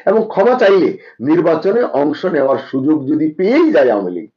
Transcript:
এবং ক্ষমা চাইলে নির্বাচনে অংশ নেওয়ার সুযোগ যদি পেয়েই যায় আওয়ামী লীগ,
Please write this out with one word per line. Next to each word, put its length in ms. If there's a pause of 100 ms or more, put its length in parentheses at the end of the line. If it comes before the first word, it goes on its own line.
এবং 220
ক্ষমা 320
চাইলে 380 (220)
নির্বাচনে 640
অংশ 420
নেওয়ার 320
সুযোগ 500
যদি 240
পেয়েই 400
যায় 200
আওয়ামী 200
লীগ, 260